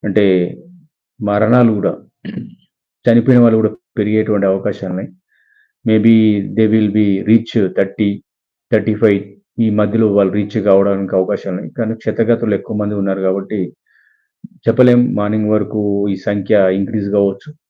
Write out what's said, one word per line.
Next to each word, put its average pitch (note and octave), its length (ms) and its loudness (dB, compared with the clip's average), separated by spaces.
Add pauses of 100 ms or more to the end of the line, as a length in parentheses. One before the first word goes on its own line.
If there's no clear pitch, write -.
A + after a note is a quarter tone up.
అంటే F#2+ 540 0 (640)
మరణాలు A2 500 2
కూడా, G2 260 -2 (800)
చనిపోయిన A#2+ 640 2
వాళ్ళు A2+ 160 4
కూడా G#2+ 180 0 (220)
పెరిగేటువంటి G#2+ 480 0
అవకాశాలు F#2+ 480 -2
ఉన్నాయి. F#2 160 -8 (760)
Maybe A2 580 2 (100)
they A2 200 2
will G#2 200 0
be G2+ 320 0
reach A2 460 2
thirty, G2+ 440 -2 (560)
thirty-five G#2+ 480 0 (380)
ఈ A2+ 100 2
మధ్యలో G#2 440 0
వాళ్ళు G2 200 2
రీచ్ G#2 300 -4
కావడానికి G2 520 2
అవకాశాలు F#2 400 -2
ఉన్నాయి. G2+ 180 -10
కానీ A2+ 220 -4
క్షతగాతులు A2 600 -2
ఎక్కువ G#2 220 -6
మంది G#2 180 -4
ఉన్నారు G2 260 -2
కాబట్టి F#2+ 520 -4 (760)
చెప్పలేం, B2 680 2
మార్నింగ్ G#2 340 -2
వరకు G#2 600 -2
ఈ G2 60 -2
సంఖ్య G2 600 0
ఇంక్రీజ్ G2 360 -4
కావచ్చు. G2+ 420 -2 (160)